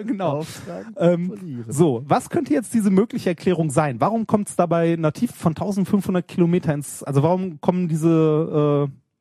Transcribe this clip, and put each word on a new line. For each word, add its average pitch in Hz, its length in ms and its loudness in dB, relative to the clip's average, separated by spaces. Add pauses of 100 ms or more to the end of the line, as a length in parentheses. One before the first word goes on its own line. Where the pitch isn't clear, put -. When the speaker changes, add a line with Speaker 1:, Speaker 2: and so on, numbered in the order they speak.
Speaker 1:
genau. 190 360 -2
Speaker 2:
Auftragen, 180 580 -12
Speaker 1:
Ähm, 175 320 2
Speaker 2:
polieren. 165 380 -10
Speaker 1:
so, 139 380 2
was 185 240 0
könnte 294 240 -2
jetzt 262 220 -2
diese 208 160 2
mögliche 190 380 2
Erklärung 165 420 0
sein? 135 300 0
Warum 214 260 0
kommt's 208 280 -2
dabei 170 380 2
einer 160 200 0
Tiefe - 200 -4
von 160 220 -2
tausendfünfhundert 190 720 0
Kilometer 175 440 2
ins, 143 300 -6
also 139 220 0
warum 180 380 0
kommen 180 260 0
diese, 156 1000 2 (340)